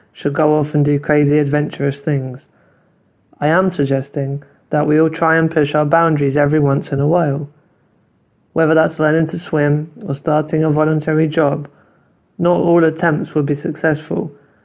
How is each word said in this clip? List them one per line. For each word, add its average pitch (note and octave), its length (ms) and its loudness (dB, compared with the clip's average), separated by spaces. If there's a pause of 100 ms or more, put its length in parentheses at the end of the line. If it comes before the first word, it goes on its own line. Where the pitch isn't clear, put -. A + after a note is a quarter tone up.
(120)
should C#3+ 220 -6
go D3+ 260 2
off D3 140 -4
and D3 100 2
do D3 160 0
crazy D3 380 2
adventurous C#3+ 640 -2
things, C3 400 -4 (960)
I C#3+ 80 0
am F3+ 220 2
suggesting C#3 760 -4 (260)
that D3 160 0
we D3+ 140 2
all D#3+ 100 2
try D#3+ 280 0
and D#3+ 120 2
push D3+ 240 0
our D3+ 120 2
boundaries D3 500 2
every D3 240 2
once C#3+ 300 0
in C#3 100 -2
a C#3+ 80 0
while. D3 420 0 (1040)
Whether D#3+ 220 2
that's D#3+ 260 2
learning D#3 280 2
to E3+ 120 -8
swim D3+ 540 -2 (120)
or C#3 100 -6
starting D#3 460 -2
a D#3 100 2
voluntary D#3 580 0
job, D3+ 400 -2 (680)
not F3 200 0
all E3+ 260 4
attempts D#3 500 0
will D3+ 100 0
be C#3+ 120 -2
successful, D#3 800 -4 (300)